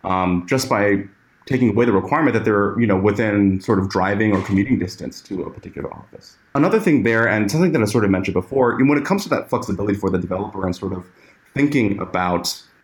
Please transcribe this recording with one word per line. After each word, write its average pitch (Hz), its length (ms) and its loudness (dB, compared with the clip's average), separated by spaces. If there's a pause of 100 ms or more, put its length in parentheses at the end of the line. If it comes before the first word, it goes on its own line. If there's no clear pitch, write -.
um, 92 420 -2
just 131 220 -2
by 101 340 2 (460)
taking 127 220 2
away 110 160 2
the 117 60 2
requirement 120 420 0
that 104 100 0
they're, 101 340 0
you 117 80 2
know, 95 220 2
within 101 520 2
sort 107 180 0
of 95 100 -2
driving 101 440 0
or 98 100 0
commuting 104 360 0
distance - 440 -8
to 92 200 -8
a - 80 -10
particular - 420 -12
office. - 440 -20 (180)
Another 185 240 2
thing 151 260 4
there, 113 220 2
and 104 240 2
something 160 220 2
that 139 100 2
I 104 40 2
sort 107 180 2
of 95 60 2
mentioned 92 240 0
before, 120 420 0 (140)
when 147 80 4
it 143 60 -2
comes 196 180 -2
to - 80 -8
that - 180 -2
flexibility 104 500 -2
for 98 120 -2
the 90 80 -2
developer 92 480 -6
and 90 100 -2
sort 92 160 -6
of 90 140 -10 (480)
thinking 135 460 0
about 90 640 -4 (220)